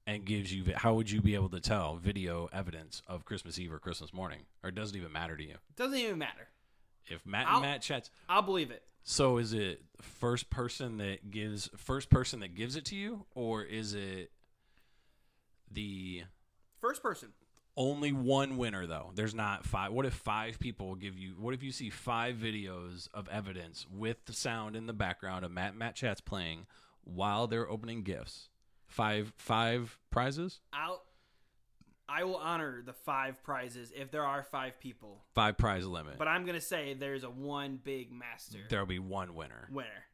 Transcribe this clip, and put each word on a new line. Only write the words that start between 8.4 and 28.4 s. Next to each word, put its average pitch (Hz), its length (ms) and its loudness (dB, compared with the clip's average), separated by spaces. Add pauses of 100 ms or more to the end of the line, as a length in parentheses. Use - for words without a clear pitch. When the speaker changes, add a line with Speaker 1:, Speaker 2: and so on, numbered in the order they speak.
Speaker 2:
believe 185 260 2
it. 113 140 -12 (200)
Speaker 1:
so 127 340 6
is 113 160 2
it 101 280 2 (200)
first - 500 0
person 123 460 -2
that 101 340 -2
gives, 104 360 -4 (100)
first 131 340 4
person 127 300 4
that 92 120 -8
gives 117 220 -2
it 151 100 -4
to 208 100 -4
you, 202 380 -4
or 113 300 0
is 107 320 -4
it 95 340 -4 (1400)
the 95 520 -4 (560)
Speaker 2:
First 254 220 0
person. 160 280 -4 (460)
Speaker 1:
only 143 380 4
one 135 440 4
winner, 104 300 0
though? 80 260 -4
There's 107 220 2
not 104 300 0
five. 98 260 0
What 131 140 2
if 127 80 0
five 110 460 -2
people 98 360 -4
give 95 220 -6
you, 95 200 -8
what 113 160 -2
if 131 100 -6
you 135 100 -6
see 120 160 -6
five 120 480 -2
videos 92 760 -6
of 98 160 -8
evidence 90 640 -6
with 110 340 -4
the 117 80 -10
sound 110 440 -2
in 113 100 -8
the 117 60 -4
background 92 500 -2
of 87 80 -4
Matt 90 200 -2
and 104 80 -10
Matt 113 160 -4
chats 117 260 -2
playing 85 440 -4 (380)
while 101 440 2
they're 117 220 0
opening 113 340 -4
gifts? 82 440 -6 (400)